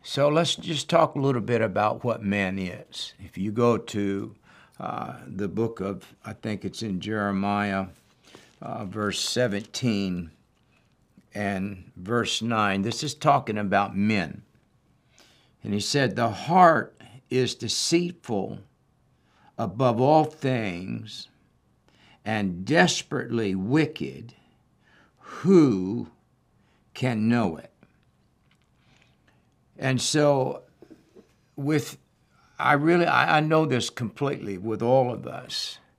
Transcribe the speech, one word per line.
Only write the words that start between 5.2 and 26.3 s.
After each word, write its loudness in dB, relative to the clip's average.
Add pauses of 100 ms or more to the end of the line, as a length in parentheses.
the -6
book -4
of, -8 (100)
I -12
think -8
it's -8
in -4
Jeremiah, -2 (760)
uh, -10
verse -4
seventeen -2 (1040)
and -6
verse -4
nine, 0
this -2
is -6
talking 2
about 0
men. 0 (1200)
And -4
he 0
said, 0
"The 0
heart 4 (340)
is 0
deceitful -2 (1000)
above 0
all 6
things -6 (960)
and -2
desperately 0
wicked. -2 (840)
Who 4 (840)